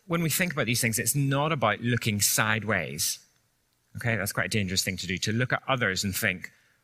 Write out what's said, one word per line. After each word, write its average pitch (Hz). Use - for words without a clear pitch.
when 170
we 160
think 180
about 139
these 117
things, 113
it's 117
not 143
about 110
looking 113
sideways. 104
Okay, 117
that's 101
quite 98
a 90
dangerous 95
thing 95
to 87
do, 92
to -
look 123
at 131
others 110
and 95
think, -